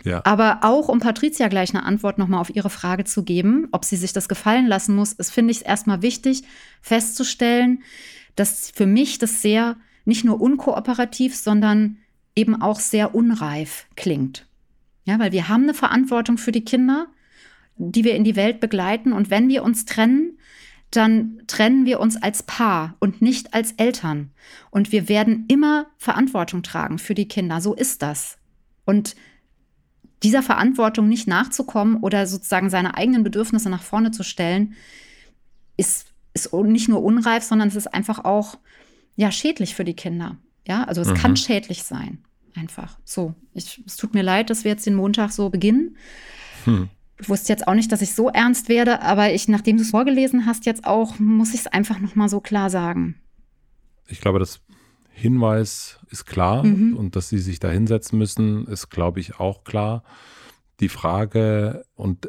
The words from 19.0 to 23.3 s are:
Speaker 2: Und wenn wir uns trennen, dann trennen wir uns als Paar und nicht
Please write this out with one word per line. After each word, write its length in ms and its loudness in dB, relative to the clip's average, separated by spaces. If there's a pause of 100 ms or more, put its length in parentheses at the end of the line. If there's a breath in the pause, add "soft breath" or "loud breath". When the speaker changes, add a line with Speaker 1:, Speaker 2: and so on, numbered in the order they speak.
Speaker 2:
Und 180 0
wenn 180 4
wir 160 0
uns 200 0
trennen, 540 2 (540 soft breath)
dann 540 2
trennen 400 4
wir 140 0
uns 220 0
als 200 -2
Paar 580 -2
und 220 0
nicht 320 0